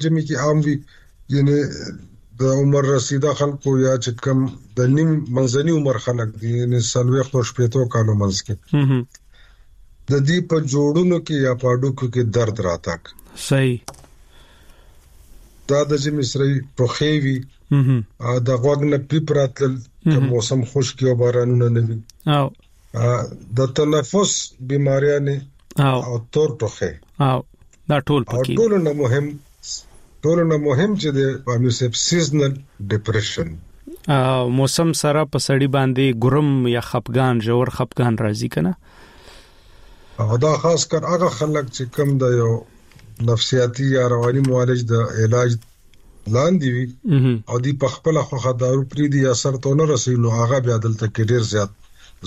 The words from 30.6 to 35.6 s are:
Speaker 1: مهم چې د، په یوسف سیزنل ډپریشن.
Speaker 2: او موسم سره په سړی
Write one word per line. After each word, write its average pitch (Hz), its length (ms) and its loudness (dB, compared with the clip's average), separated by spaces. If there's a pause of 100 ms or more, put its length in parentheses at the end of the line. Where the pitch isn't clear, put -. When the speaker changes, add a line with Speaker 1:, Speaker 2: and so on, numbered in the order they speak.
Speaker 1:
مهم 151 340 2
چې 151 160 -4
د، 135 40 2 (260)
په 123 60 -2 (120)
یوسف 123 320 -2 (120)
سیزنل 147 440 0 (360)
ډپریشن. 104 600 -4 (600)
Speaker 2:
او 131 400 0 (100)
موسم 156 340 0 (100)
سره 151 300 2
په 139 140 -2
سړی 139 300 2